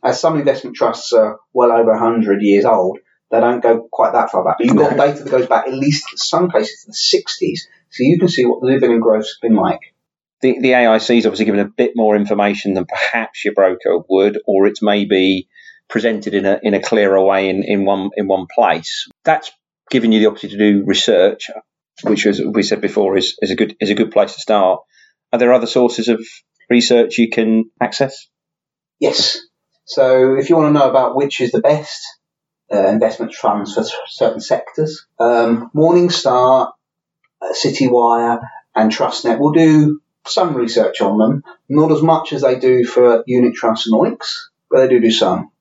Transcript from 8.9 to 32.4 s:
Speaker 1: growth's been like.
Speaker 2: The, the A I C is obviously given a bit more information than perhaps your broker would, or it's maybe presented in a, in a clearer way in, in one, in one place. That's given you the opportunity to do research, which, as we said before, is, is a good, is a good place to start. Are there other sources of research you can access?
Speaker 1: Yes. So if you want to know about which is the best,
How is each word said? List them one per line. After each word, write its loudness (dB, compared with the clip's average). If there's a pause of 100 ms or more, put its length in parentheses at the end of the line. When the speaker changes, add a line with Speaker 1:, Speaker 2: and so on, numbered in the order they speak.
Speaker 1:
growth's 0
been 2
like. -4 (480)
Speaker 2:
The, 0
the 0
A 4
I 4
C 2
is 2
obviously 0
given 0
a 0
bit -2
more 2
information -2
than -2
perhaps -6
your -2
broker 0 (100)
would, 2
or 2
it's -2
maybe 0 (400)
presented -4
in -2
a, 0
in 0
a 0
clearer 2
way 0
in, -4
in -2
one, -2
in -4
one -2
place. -2 (160)
That's -2 (380)
given 0
you 4
the 4
opportunity -6
to 4
do 0
research, 0 (520)
which, -2
as 0
we -2
said -2
before, -2
is, -4
is -4
a -4
good, -2
is -4
a 0
good -2
place 0
to -18
start. 0 (520)
Are 0
there 4
other 2
sources 0
of -2 (440)
research 2
you 2
can 0 (120)
access? -6 (720)
Speaker 1:
Yes. -2 (460)
So 2
if -2
you 6
want 2
to 2
know 4
about 0
which -4
is -2
the 0
best, -2 (720)